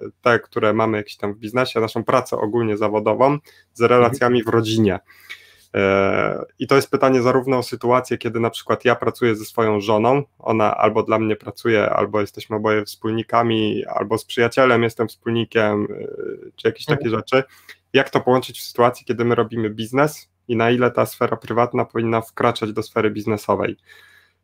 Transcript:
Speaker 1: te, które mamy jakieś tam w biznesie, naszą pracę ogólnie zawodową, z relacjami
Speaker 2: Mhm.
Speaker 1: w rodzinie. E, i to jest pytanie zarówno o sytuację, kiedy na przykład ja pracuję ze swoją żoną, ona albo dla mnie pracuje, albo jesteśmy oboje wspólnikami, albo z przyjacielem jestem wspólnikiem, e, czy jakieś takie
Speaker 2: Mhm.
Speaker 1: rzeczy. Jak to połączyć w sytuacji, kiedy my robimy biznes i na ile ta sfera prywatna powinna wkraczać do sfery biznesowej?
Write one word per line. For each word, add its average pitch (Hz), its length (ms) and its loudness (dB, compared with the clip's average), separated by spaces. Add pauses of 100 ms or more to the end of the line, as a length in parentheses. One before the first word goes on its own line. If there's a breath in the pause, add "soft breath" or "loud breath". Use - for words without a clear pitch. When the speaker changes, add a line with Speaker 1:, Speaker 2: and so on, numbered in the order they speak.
(220)
Speaker 1:
te, 117 160 4
które 110 340 -2
mamy 110 240 0
jakieś - 200 -10
tam 104 180 -6
w 107 40 -18
biznesie, 117 420 -2
naszą 110 240 -4
pracę 127 320 0
ogólnie 110 400 -2
zawodową, 110 640 2 (360 soft breath)
z - 60 -14
relacjami 123 580 4
Speaker 2:
Mhm. 113 140 -2
Speaker 1:
w - 20 2
rodzinie. 110 440 2 (760 loud breath)
E, 98 720 2 (140)
i 123 80 -6
to 139 100 4
jest 135 140 2
pytanie 131 320 4
zarówno 127 360 2
o 123 40 -2
sytuację, 123 560 0
kiedy 117 220 -4
na 113 100 0
przykład - 340 -4
ja 120 100 4
pracuję 117 420 0
ze 107 80 -12
swoją 107 360 0
żoną, 113 420 2 (160)
ona 110 380 0
albo 113 260 2
dla 113 160 0
mnie 110 180 -2
pracuje, 107 540 0
albo 104 300 0
jesteśmy 107 360 -8
oboje 107 280 0
wspólnikami, 110 1000 -2
albo 107 320 -4
z - 60 -12
przyjacielem 120 580 2
jestem 113 260 -2
wspólnikiem, 107 760 -2
e, 101 220 -10 (500)
czy - 120 -2
jakieś - 160 -4
takie 143 200 -2
Speaker 2:
Mhm. 113 160 -2
Speaker 1:
rzeczy. 131 220 0 (500 loud breath)
Jak 127 180 2
to 135 100 0
połączyć 123 400 0
w - 40 -14
sytuacji, - 420 0
kiedy 120 180 -2
my 120 100 0
robimy 113 360 -2
biznes 123 580 -2 (200)
i 120 80 -2
na 113 140 2
ile 123 200 2
ta 117 160 0
sfera 117 300 -4
prywatna 120 480 -2
powinna 113 360 -2
wkraczać 113 520 -2
do 110 100 -6
sfery 110 280 -2
biznesowej? 104 680 -4 (680 soft breath)